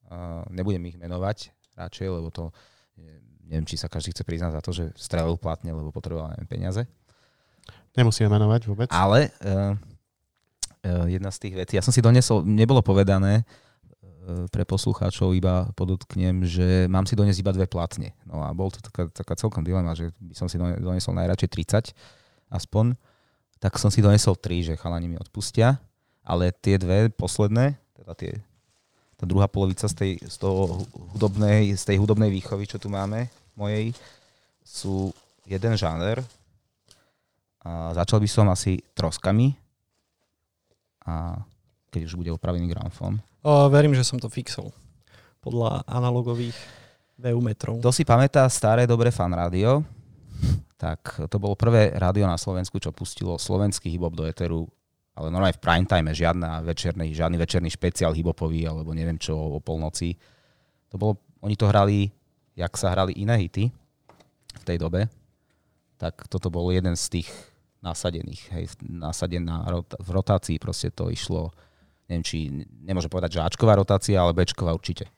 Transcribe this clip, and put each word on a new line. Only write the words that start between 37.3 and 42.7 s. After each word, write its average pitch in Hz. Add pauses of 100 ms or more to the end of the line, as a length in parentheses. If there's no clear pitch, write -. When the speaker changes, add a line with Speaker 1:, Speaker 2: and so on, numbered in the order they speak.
Speaker 1:
A 85
začal 95
by 104
som 110
asi 92 (160)
troskami. 107 (1500)
A 85 (500)
keď 80
už 80
bude 85
opravený 87